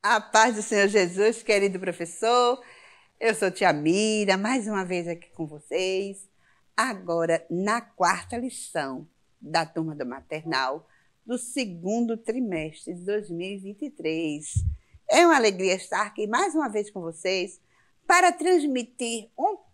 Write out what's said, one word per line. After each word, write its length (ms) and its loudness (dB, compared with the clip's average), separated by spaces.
A 120 4
paz 340 6
do 60 -4
Senhor 260 4
Jesus, 560 2
querido 380 2
professor. 800 0
Eu 160 2
sou 160 0
tia 220 4
Mira, 640 2
mais 280 -2
uma 200 -2
vez 200 -4
aqui 260 -10
com 140 -8
vocês. 840 -4
Agora, 720 0
na 320 -2
quarta 560 -2
lição 680 -8
da 240 -2
turma 280 -6
do 120 -8
maternal, 840 -6
do 120 -6
segundo 760 -4
trimestre 760 -6
de 80 -12
dois 280 -4
mil 200 -8
e 80 -10
vinte 240 -14
e 100 -8
três. 640 -4
É 160 6
uma 100 6
alegria 400 2
estar 280 -4
aqui 220 -4
mais 300 0
uma 140 0
vez 200 -4
com 120 -10
vocês 580 -4
para 240 6
transmitir 1040 -2
um 200 -2